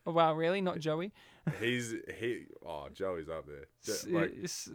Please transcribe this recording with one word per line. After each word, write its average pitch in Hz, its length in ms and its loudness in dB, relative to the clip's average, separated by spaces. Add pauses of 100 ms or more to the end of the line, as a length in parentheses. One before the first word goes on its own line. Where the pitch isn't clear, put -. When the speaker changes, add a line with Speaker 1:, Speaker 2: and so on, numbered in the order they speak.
Speaker 1:
Oh, 175 40 -2
wow, 160 220 8
really? 165 260 4
Not 180 200 0
Joey? 160 340 0 (480)
Speaker 2:
He's, 120 320 2 (260)
he, 107 260 -2 (200)
oh, 73 260 -6
Joey's 85 380 -2
up 80 160 -4
there. 71 200 -12 (180)
Jo-, 110 100 -4
Speaker 1:
S-, - 140 -4
Speaker 2:
like, 165 260 2 (100)
Speaker 1:
s-, - 320 -6